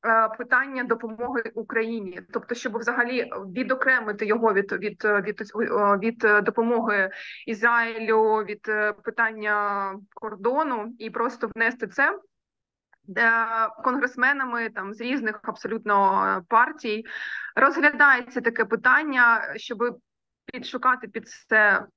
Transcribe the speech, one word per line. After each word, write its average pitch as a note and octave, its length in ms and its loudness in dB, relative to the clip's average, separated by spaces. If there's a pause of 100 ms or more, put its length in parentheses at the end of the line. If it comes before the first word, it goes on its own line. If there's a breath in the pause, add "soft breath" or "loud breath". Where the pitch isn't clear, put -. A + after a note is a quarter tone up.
е, A3+ 320 4
питання C4 460 0
допомоги A#3 720 -4
Україні, A3+ 640 -4 (120)
тобто A#3+ 220 -6
щоб A#3 220 -6
взагалі A#3+ 540 -2 (240)
відокремити B3 680 -2
його G#3+ 280 2
від, G3 180 0
від, G3+ 320 -8
від, G#3 420 0
е, G3+ 520 0
від, A3+ 260 -4
е, G#3 180 6
допомоги A3+ 680 0 (380 loud breath)
Ізраїлю, A3 960 2
від, G#3 260 -10
е, G#3+ 240 0
питання G#3 1000 -2 (200)
кордону A3+ 840 -4
і A3 100 -10
просто A#3 460 -4
внести A3+ 320 -2
це. D4+ 320 0 (880)
Де A3+ 380 2 (360)
конгресменами B3+ 880 0
там G3+ 240 -10
з A3 80 -12
різних A3+ 420 -2
абсолютно, G3+ 840 0
е, F#3+ 220 0
партій A#3 580 0 (500 loud breath)
розглядається C#4 880 4
таке A#3 240 0
питання, B3 880 2
щоб A#3 440 -6 (540)
підшукати B3 540 -2
під - 200 -10
це G#3 580 4 (120)